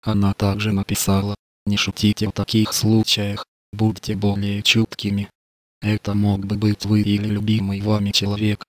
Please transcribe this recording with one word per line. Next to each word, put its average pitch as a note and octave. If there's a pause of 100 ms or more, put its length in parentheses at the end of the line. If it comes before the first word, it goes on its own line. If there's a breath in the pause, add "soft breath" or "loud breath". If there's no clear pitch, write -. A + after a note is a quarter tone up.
Она G2+
также G2+
написала: G2 (300)
Не G2+
шутите G#2
в F#2+
таких G#2+
случаях, G#2+ (260)
будьте G#2+
более G2+
чуткими. G2+ (500)
Это G#2
мог G2+
бы G2+
быть G#2
вы G#2+
или G#2
любимый G#2
вами G2+
человек. G#2